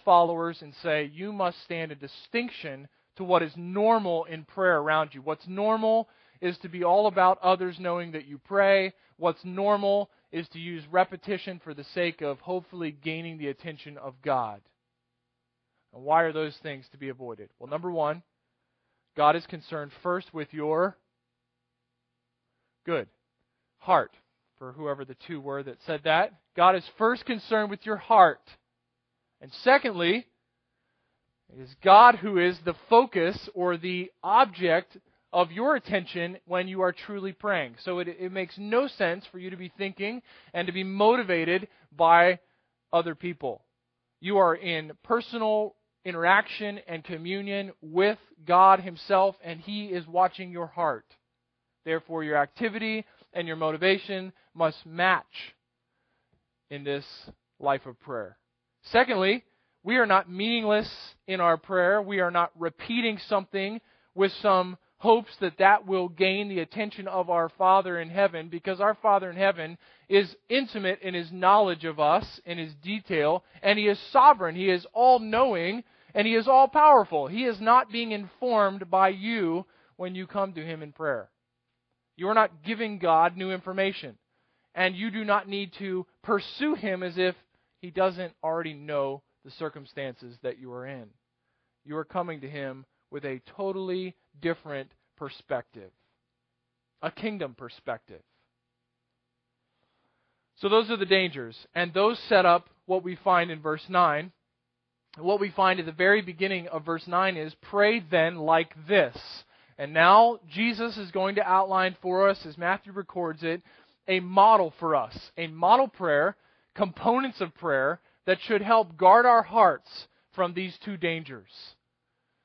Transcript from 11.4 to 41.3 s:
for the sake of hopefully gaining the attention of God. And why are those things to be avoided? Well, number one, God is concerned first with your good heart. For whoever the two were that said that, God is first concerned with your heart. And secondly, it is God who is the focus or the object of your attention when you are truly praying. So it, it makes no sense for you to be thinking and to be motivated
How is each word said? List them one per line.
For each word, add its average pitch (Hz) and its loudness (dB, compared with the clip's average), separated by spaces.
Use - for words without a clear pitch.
for 156 -16
the 143 -16
sake 170 -6
of 143 -6
hopefully 175 -8
gaining 160 -10
the 147 -8
attention 147 -14
of 131 -16
God. 117 -4
And 127 -20
why 156 2
are 165 0
those 151 -6
things 135 -16
to 139 -20
be 139 -12
avoided? 120 -16
Well, 123 -20
number 170 -8
one, 160 -4
God 151 4
is 165 -8
concerned 151 -14
first 180 -4
with 151 -12
your 156 -2
good 151 -4
heart. - 0
For 127 -18
whoever 143 -8
the 127 -18
two 160 -10
were 139 -8
that 123 -16
said 151 -6
that, 165 0
God 180 6
is 170 -6
first 220 0
concerned 214 -2
with 202 -14
your 214 -4
heart. 185 6
And 135 -20
secondly, 226 2
it 131 -20
is 131 -20
God 226 10
who 190 -4
is 175 0
the 170 -4
focus 208 2
or 180 -2
the 180 -8
object 185 2
of 170 2
your 254 0
attention 185 -6
when 185 -4
you 190 -6
are 180 2
truly 196 -10
praying. 156 -4
So 180 -6
it, 175 -6
it 185 -10
makes 190 -10
no 233 -2
sense 180 -6
for 185 -18
you 185 -14
to 180 -14
be 180 -14
thinking 196 -8
and 175 -4
to 175 -6
be 190 -4
motivated 190 0